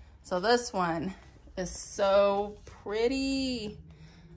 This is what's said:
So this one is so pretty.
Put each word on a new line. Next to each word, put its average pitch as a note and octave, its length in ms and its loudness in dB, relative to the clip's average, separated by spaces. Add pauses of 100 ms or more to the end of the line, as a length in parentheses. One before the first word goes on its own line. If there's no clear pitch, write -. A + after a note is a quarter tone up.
(300)
So F3+ 100 0
this A#3+ 320 2
one F3+ 440 -2 (420)
is F3+ 140 -4
so G3+ 920 2
pretty. B3+ 1160 -2 (580)